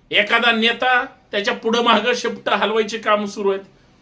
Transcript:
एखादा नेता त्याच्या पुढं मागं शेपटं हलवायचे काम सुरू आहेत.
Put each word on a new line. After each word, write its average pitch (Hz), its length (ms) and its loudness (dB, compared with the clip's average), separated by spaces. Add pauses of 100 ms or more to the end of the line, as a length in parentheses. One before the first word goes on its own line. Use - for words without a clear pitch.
एखादा 226 420 2
नेता 233 520 2
त्याच्या 220 500 -4
पुढं 233 280 0
मागं 233 340 4
शेपटं 226 360 -4
हलवायचे 214 460 0
काम 214 260 0
सुरू 202 260 -4
आहेत. 196 140 -4 (380)